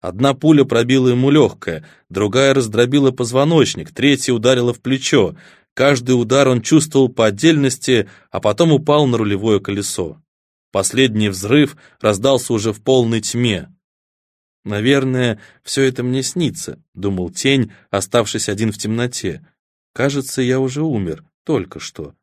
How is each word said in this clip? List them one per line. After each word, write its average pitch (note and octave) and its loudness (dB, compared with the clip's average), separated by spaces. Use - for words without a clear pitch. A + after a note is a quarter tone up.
Одна A2 -2
пуля D3+ 4
пробила B2+ 2
ему B2+ 2
легкое, G#2+ 0
другая G#2+ 2
раздробила B2+ 2
позвоночник, B2+ 0
третья C3 0
ударила A#2+ 2
в - -14
плечо. B2 0
Каждый B2+ 2
удар C3 2
он B2 2
чувствовал D3 2
по A2+ 0
отдельности, B2+ 0
а G2 -6
потом D3+ 2
упал D3 2
на A#2+ 0
рулевое G#2 0
колесо. G2 -6
Последний G#2+ 0
взрыв A2 0
раздался A#2+ 0
уже A2 -2
в G#2 -10
полной A#2 2
тьме. A2+ -4
"Наверное, B2+ 0
все - -4
это B2+ -2
мне B2+ -4
снится", — - -6
думал F2+ -4
Тень, C3+ 0
оставшись G#2+ -2
один G#2 -2
в - -12
темноте. A2+ -6
"Кажется, C3+ -4
я B2+ 0
уже C3+ -4
умер, G#2 -4
только A2 -6
что". - -14